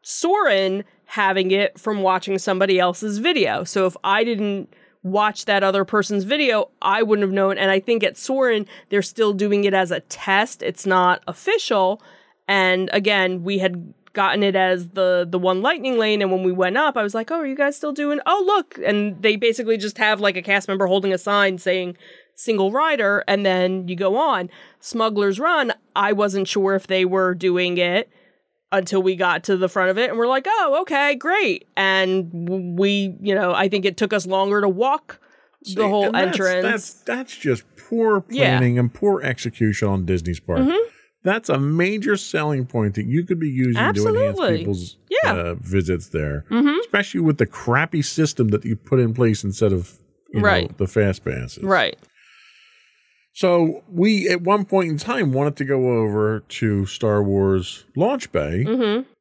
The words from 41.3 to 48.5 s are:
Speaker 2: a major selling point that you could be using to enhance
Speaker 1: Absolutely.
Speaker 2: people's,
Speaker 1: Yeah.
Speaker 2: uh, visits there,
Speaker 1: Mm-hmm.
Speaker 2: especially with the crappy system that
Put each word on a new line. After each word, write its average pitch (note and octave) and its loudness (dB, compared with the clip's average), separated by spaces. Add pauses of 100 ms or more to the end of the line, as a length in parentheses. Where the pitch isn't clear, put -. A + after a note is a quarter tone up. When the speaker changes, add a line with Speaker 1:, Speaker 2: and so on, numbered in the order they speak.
Speaker 2:
a C3+ 0
major F#3 0
selling D3+ -2
point G#2+ -2
that A2 -4
you D3+ 0
could F3+ -2
be D#3 -2
using B2+ 0
to A2+ 0
enhance A#3+ 2 (400)
Speaker 1:
Absolutely. F#3 0
Speaker 2:
people's, F2 -6 (260)
Speaker 1:
Yeah. C#5 0
Speaker 2:
uh, E2+ -4
visits F2+ -2
there, D2+ -4
Speaker 1:
Mm-hmm. C#4+ 2
Speaker 2:
especially G3+ -2
with D#3 2
the A2 2
crappy D3 -2
system C#3+ 0
that G#2 0